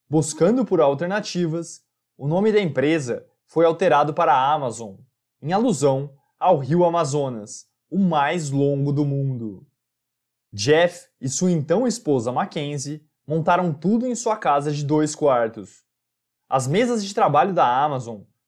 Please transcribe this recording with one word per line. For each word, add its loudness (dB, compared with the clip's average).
buscando 2
por 2
alternativas, -2
o -8
nome 2
da 4
empresa 0
foi 2
alterado 2
para 2
Amazon, -2
em -6
alusão 0
ao 4
rio 2
Amazonas, -2
o -4
mais 0
longo 0
do 0
mundo. -6
Jeff 2
e -4
sua 0
então 0
esposa -2
Mackenzie -6
montaram 0
tudo 0
em -4
sua -2
casa 0
de -4
dois 0
quartos. -2
As -2
mesas 0
de -10
trabalho 2
da 2
Amazon -4